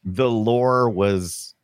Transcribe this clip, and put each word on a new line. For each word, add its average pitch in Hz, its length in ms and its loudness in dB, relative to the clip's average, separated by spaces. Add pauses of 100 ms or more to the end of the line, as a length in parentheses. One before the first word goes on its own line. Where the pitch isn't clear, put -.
the 110 260 -2
lore 120 600 2
was 95 760 -2